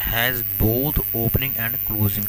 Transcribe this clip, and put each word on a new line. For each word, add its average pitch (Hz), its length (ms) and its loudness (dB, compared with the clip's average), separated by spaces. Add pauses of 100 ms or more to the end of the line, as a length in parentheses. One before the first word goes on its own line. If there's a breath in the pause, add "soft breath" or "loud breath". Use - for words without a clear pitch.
has 120 380 0 (200)
both 123 360 4 (180)
opening 117 420 2
and 117 200 -4 (100)
closing 104 420 0